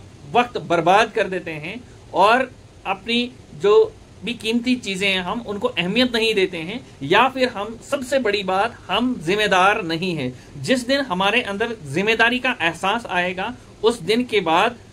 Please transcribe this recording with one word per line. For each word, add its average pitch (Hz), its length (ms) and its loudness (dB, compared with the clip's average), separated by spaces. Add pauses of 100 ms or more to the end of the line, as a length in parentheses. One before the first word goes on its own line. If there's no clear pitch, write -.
(320)
वक्त 240 260 0
बर्बाद 175 540 2
कर 196 160 -2
देते 170 240 -8
हैं 175 320 -10 (300)
और 226 380 4 (340)
अपनी 233 460 -2 (300)
जो 214 320 6 (320)
भी 240 80 -4
कीमती 233 420 0
चीज़ें 196 340 -2
हैं, 190 100 0
हम 196 220 -4
उनको 208 260 -4
अहमियत 233 480 0
नहीं 226 180 0
देते 185 240 0
हैं, 190 280 -10 (180)
या 208 260 4
फिर 254 200 0
हम, 220 300 -10 (120)
सबसे 277 280 -2
बड़ी 208 240 0
बात, 196 340 -2 (100)
हम 226 280 0
जिम्मेदार 196 680 2
नहीं 165 320 -2
हैं। 131 480 -8
जिस 240 240 0
दिन 277 140 2
हमारे 208 400 0
अंदर 220 420 -4
जिम्मेदारी 220 560 0
का 254 220 -2
एहसास 190 440 -2
आएगा, 185 500 -4 (280)
उस 233 160 2
दिन 214 240 0
के 220 160 -2
बाद 180 380 2 (160)